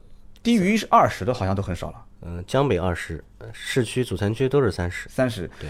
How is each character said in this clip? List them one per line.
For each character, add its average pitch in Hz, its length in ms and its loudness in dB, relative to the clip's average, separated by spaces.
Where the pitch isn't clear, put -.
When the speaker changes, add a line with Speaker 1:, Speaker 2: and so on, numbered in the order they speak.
Speaker 1:
低 233 120 4
于 202 220 4
二 190 200 8
十 - 160 -4
的 123 80 2
好 107 100 -2
像 95 120 0
都 98 80 -2
很 92 120 -4
少 80 140 -8
了。 80 60 -14
Speaker 2:
嗯， 87 240 -10
江 139 220 2
北 104 100 4
二 87 160 0
十， - 300 -8
市 - 320 -2
区 127 200 -2
主 98 120 -4
城 101 160 0
区 127 160 0
都 139 140 2
是 120 80 4
三 87 220 -2
十。 - 180 -12
Speaker 1:
三 131 180 0
十。 101 220 -6
Speaker 2:
对。 76 100 -10